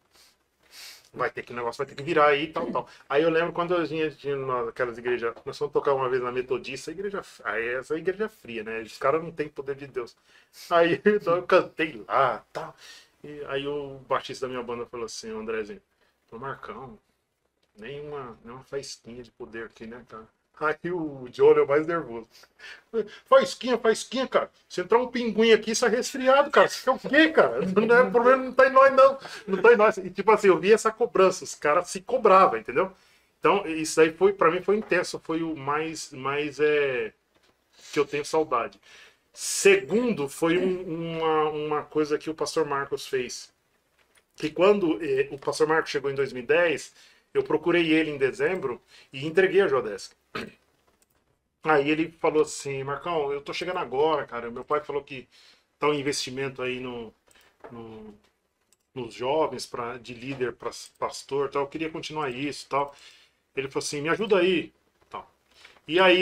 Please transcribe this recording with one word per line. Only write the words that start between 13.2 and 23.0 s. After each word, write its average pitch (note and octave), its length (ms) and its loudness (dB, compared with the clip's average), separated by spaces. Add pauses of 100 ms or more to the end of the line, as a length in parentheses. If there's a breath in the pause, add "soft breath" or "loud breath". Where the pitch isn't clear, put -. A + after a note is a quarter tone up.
E D3 240 -16
aí C#3 180 -6
o C#3+ 400 -8
baixista C3 400 -4
da B2+ 60 -8
minha B2+ 100 -8
banda A#2 240 -10
falou A#2 200 -10
assim: A2 260 -12
"Ô, A2 80 -10
Andrezinho, G#2+ 400 -8 (500)
ô, A2+ 80 -16
Marcão, A#2+ 600 -14 (800)
nenhuma, C#3 680 -14
nenhuma B2 200 -18
faísquinha B2 580 -12
de A#2 80 -20
poder A2+ 340 -14
aqui, A2 220 -16
né, A#2 220 -18
cara?" A2+ 200 -18 (320)
Aí D3+ 300 -2
o C#3+ 400 -8
Johnny D3 300 6
é - 20 4
o C#3 60 0
mais D3+ 180 2
nervoso. B2+ 400 -6 (1000 loud breath)